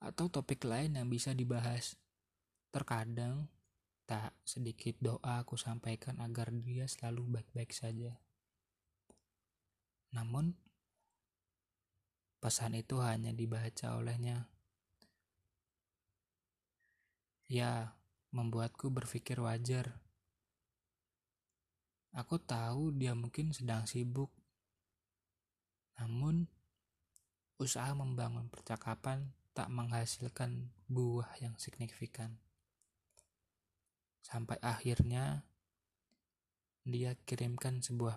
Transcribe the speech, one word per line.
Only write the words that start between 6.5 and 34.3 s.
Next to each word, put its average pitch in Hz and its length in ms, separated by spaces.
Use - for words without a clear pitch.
dia 123 380
selalu 120 520
baik-baik 117 320
saja. 117 440
Namun, 139 400
pesan 117 320
itu 113 320
hanya 113 320
dibaca 113 640
olehnya. 120 480
Ya, 120 400
membuatku 117 560
berpikir 123 560
wajar. 117 560
Aku 160 240
tahu 127 560
dia 127 160
mungkin 120 400
sedang 113 320
sibuk. 123 480
Namun, 143 480
usaha 131 320
membangun 123 560
percakapan 131 880
tak - 160
menghasilkan 123 1040
buah 120 400
yang 117 160
signifikan. 113 800
Sampai 117 400